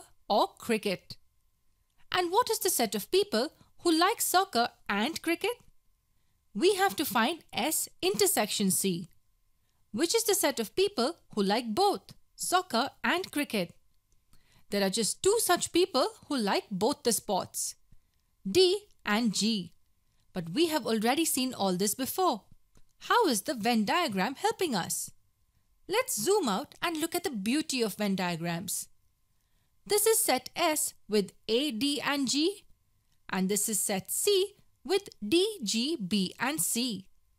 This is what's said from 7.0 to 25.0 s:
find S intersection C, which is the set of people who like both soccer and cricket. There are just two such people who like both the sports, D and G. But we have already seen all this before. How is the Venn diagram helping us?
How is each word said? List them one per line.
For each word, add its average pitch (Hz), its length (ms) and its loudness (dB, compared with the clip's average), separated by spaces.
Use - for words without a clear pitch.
find 254 480 -2
S 285 340 -2
intersection 277 680 2
C, 170 380 -2
which 269 220 -2
is 440 100 2
the 392 120 2
set 302 240 0
of 220 160 -6
people 339 400 0
who 214 80 -2
like 220 320 0
both 359 400 0
soccer 311 560 0
and 339 280 -2
cricket. 220 420 -4
There 202 160 0
are 196 60 2
just - 320 -2
two 415 160 4
such - 320 2
people 349 380 2
who 285 100 -2
like 226 320 0
both 220 320 0
the 233 100 2
sports, - 640 -4
D 370 320 4
and 214 300 2
G. 202 400 -2
But 170 200 -8
we 311 160 2
have 311 180 -2
already 233 400 0
seen 254 300 -2
all 190 200 0
this 196 200 0
before. 269 480 0
How 427 280 2
is 233 140 0
the 294 140 -6
Venn 226 280 0
diagram 262 520 0
helping 381 400 -2
us? - 340 -4